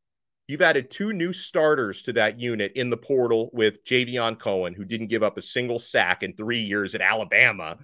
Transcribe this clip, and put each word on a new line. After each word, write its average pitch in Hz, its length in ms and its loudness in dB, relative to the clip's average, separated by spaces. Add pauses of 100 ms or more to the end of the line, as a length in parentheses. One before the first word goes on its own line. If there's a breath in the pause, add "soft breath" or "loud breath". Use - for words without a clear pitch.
(480)
You've 151 140 -4
added 143 280 4
two 214 220 -4
new 180 200 -2
starters 151 720 0
to 120 120 -6
that 110 260 2
unit 113 340 -2
in 123 160 -2
the 117 60 0
portal 120 560 2
with 110 320 0
Javion 120 540 0
Cohen, 92 360 -2
who 98 100 -12
didn't 110 240 -6
give 110 140 0
up 104 140 2
a 95 60 -8
single 120 360 -4
sack 92 440 0
in 92 120 -6
three 113 260 -4
years 101 340 -2
at 95 80 -4
Alabama. 101 800 2